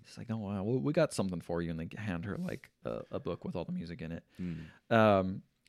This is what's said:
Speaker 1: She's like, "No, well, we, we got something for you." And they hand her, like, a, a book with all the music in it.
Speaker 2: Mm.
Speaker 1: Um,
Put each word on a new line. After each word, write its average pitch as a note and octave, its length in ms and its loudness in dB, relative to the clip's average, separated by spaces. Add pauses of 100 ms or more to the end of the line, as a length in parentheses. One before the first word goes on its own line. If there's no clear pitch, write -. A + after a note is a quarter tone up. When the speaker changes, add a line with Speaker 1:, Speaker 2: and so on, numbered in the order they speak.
Speaker 1:
She's - 140 -20
like, A2 100 -12
"No, A2+ 80 -2
well, G2+ 260 -2
we, A2+ 140 2
we C3+ 160 0
got D#3 220 2
something F#2 260 0
for E2+ 220 -2
you." E2+ 80 -2
And E2 100 -4
they D#2+ 160 -6
hand F2+ 300 -4
her, G2+ 100 -4
like, - 320 -6 (160)
a, A1+ 160 -4 (120)
a - 60 -4
book - 280 -6
with F#3 100 -6
all E2+ 80 -2
the F3 80 -8
music F2 300 -6
in D#2+ 100 -6
it. E2+ 100 -8 (160)
Speaker 2:
Mm. E2 560 -4
Speaker 1:
Um, G2 480 6 (260)